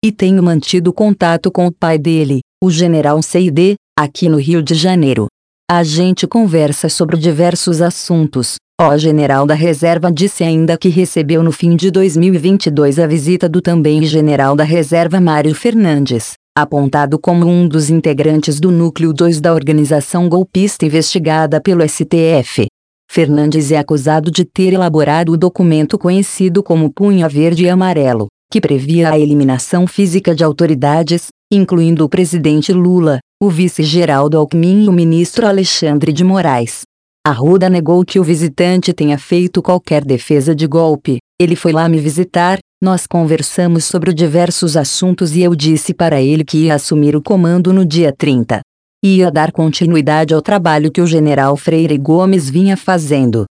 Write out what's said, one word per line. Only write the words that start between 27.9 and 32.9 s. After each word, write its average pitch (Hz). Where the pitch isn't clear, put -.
que 220
previa 151
a 156
eliminação 147
física 180
de 156
autoridades, 156
incluindo 170
o 147
presidente 156
Lula, 175